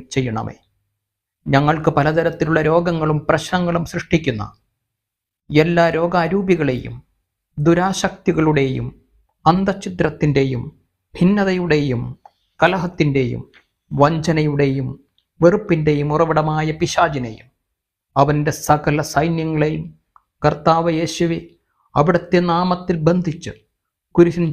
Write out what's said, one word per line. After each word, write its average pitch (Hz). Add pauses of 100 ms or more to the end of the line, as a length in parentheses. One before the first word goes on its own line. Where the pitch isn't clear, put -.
ചെയ്യണമേ. 113 (880)
ഞങ്ങൾക്ക് 147
പലതരത്തിലുള്ള 156
രോഗങ്ങളും 160
പ്രശ്നങ്ങളും 170
സൃഷ്ടിക്കുന്ന 143 (1080)
എല്ലാ 170
രോഗാരൂപികളെയും 165 (600)
ദുരാശക്തികളുടെയും 156 (580)
അന്തഛിദ്രത്തിൻ്റെയും 160 (520)
ഭിന്നതയുടെയും 175 (580)
കലഹത്തിൻ്റെയും 147 (500)
വഞ്ചനയുടെയും 143 (520)
വെറുപ്പിൻ്റെയും 156
ഉറവിടമായ 156
പിശാചിനെയും 143 (680)
അവൻ്റെ 147
സകല 151
സൈന്യങ്ങളെയും 160 (560)
കർത്താവ് 165
യേശുവെ, 165 (560)
അവിടുത്തെ 175
നാമത്തിൽ 175
ബന്ധിച്ച് 165 (640)
കുരിശിൻ 170